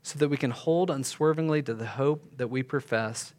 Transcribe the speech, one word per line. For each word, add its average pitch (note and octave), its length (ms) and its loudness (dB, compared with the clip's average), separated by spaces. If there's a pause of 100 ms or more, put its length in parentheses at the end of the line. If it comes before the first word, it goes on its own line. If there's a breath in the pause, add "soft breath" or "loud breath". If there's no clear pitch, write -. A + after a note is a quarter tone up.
So - 160 -10
that D3 100 4
we C#3+ 80 2
can C3 140 0
hold E3 400 0
unswervingly D3+ 720 2
to A2+ 120 -4
the A2 120 -6
hope C#3 500 0
that B2 120 -2
we B2+ 140 -2
profess A2+ 760 -2